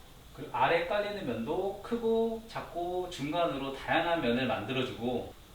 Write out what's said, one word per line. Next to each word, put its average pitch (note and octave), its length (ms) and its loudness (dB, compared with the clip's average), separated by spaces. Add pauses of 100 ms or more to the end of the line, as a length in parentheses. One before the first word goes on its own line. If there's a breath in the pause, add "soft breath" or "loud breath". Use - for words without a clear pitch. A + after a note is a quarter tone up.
(360)
그리고 - 180 -10
아래 E3+ 320 4
깔리는 G3+ 400 -2
면도 D#3 560 -2
크고 A3+ 640 2
작고 F3 640 -4
중간으로 D3 640 0
다양한 E3+ 460 2
면을 B2+ 260 4
만들어주고, B2 880 -2 (220)